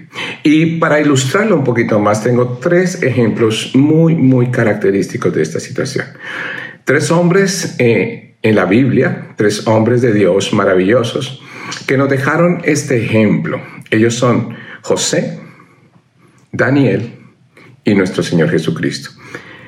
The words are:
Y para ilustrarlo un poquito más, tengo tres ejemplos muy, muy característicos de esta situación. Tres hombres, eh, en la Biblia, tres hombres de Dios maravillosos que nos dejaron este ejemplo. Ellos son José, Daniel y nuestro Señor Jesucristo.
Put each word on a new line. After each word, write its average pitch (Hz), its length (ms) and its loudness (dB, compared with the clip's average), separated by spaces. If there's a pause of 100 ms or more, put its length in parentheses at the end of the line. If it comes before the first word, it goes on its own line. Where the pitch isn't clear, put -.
(420)
Y 160 340 2
para 151 240 0
ilustrarlo 151 560 2
un 135 80 0
poquito 113 340 0
más, 104 240 0
tengo 123 380 0
tres 175 420 0
ejemplos 113 720 0
muy, 156 400 4
muy 127 360 2
característicos 98 840 0
de 80 80 0
esta - 180 -4
situación. - 460 -6 (800)
Tres 151 260 0
hombres, 175 680 2
eh, - 640 0
en 110 120 2
la 95 120 2
Biblia, 120 720 2
tres 104 300 0
hombres 117 360 2
de 120 100 2
Dios 98 400 2
maravillosos 101 880 0 (460)
que 139 100 0
nos 135 140 0
dejaron 156 540 0
este 139 380 0
ejemplo. 95 600 0 (280)
Ellos 113 240 2
son - 420 -2 (260)
José, - 560 -4 (1120)
Daniel 120 680 0 (640)
y 107 100 2
nuestro 92 280 0
Señor 80 280 0
Jesucristo. 80 600 -4 (580)